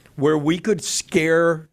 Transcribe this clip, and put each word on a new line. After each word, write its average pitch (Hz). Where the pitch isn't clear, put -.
where 151
we 156
could 175
scare, 165